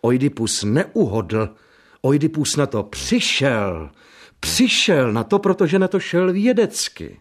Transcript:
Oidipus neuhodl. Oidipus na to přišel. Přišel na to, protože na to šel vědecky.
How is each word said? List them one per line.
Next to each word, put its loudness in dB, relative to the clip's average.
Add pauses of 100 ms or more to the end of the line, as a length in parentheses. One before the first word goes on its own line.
Oidipus 0
neuhodl. -2 (460)
Oidipus 0
na 2
to -4
přišel. -2 (480)
Přišel 2
na 0
to, 0
protože 2
na 2
to -2
šel 0
vědecky. -2